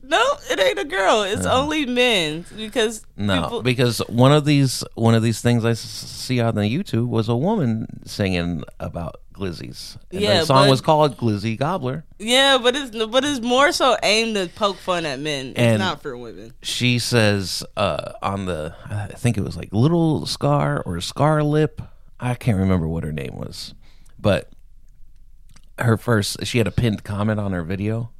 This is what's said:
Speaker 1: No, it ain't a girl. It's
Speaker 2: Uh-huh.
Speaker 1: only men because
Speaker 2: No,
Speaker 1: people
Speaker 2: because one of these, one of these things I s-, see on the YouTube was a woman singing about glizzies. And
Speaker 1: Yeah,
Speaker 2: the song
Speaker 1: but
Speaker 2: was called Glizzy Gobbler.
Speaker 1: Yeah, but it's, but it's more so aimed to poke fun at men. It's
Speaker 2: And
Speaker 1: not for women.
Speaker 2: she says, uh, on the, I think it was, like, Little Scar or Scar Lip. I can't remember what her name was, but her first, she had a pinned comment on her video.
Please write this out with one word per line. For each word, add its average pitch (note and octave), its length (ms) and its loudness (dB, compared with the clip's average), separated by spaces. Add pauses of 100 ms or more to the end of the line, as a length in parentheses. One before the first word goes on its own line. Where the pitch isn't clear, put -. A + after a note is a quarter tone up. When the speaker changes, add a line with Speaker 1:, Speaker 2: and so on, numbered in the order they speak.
Speaker 1:
No, E4 160 2 (280)
it - 100 0
ain't C5 180 2
a G4 60 -4
girl. D4+ 380 2
It's G3 240 -2
Speaker 2:
Uh-huh. B3 160 2
Speaker 1:
only D4+ 240 -2
men G#3 580 0 (120)
because A3 500 -2 (100)
Speaker 2:
No, G2 260 0
Speaker 1:
people A#3 200 -4
Speaker 2:
because B2 360 2 (100)
one B2 240 6
of D3+ 120 4
these, C#3 400 2 (100)
one A2+ 200 4
of A2+ 80 4
these A2+ 180 0
things A#2+ 240 2
I A#2 60 2
s-, A2+ 100 -2
see - 600 -6
on A#2 160 0
the G#2 60 0
YouTube A#2+ 460 0
was A2+ 200 0
a A#2+ 80 2
woman C3 680 -2
singing F2 600 -2 (140)
about - 440 -10 (100)
glizzies. - 640 -10 (140)
And F#3 100 -6
Speaker 1:
Yeah, G#3 200 2
Speaker 2:
the D#3+ 60 0
song C3+ 200 6
Speaker 1:
but - 40 6
Speaker 2:
was B2+ 120 4
called D3+ 340 4
Glizzy A2 420 -2
Gobbler. D3 460 -4 (140)
Speaker 1:
Yeah, C4 440 4
but B3 140 2
it's, C#4 140 -8 (160)
but B3 180 2
it's D4 160 -2
more B3+ 320 4
so C4 300 2
aimed A3 340 2
to F#3+ 180 -2
poke G3+ 220 -2
fun F3 300 -2
at C3+ 140 -6
men. C#3+ 300 -4
It's - 80 -8
Speaker 2:
And A#2 200 4
Speaker 1:
not E3+ 240 -2
for C3+ 160 -10
women. A2+ 340 -16 (100)
Speaker 2:
she B2 360 0
says, G#2 680 2 (120)
uh, F#2 440 -2
on G2 240 -4
the, D#2+ 300 -6 (100)
I G#2 220 -8
think A2+ 320 -2
it G2 40 -2
was, F2 140 -6
like, D#2+ 160 -10
Little D#3 540 2
Scar D3 580 0
or E2+ 160 -6
Scar D3+ 420 0
Lip. D3+ 380 0 (400)
I B2 140 -2
can't A2 240 0
remember F#2 280 2
what D#2+ 180 -4
her D2+ 80 -6
name C2 240 -8
was, - 380 -12 (440)
but F#2+ 320 0 (1300)
her A#2 180 4
first, - 480 0
she - 140 -2
had A2 80 4
a F#2 60 -4
pinned A2+ 320 0
comment G#2 360 -2
on G2+ 120 -2
her F2+ 100 -2
video. G#2 580 -4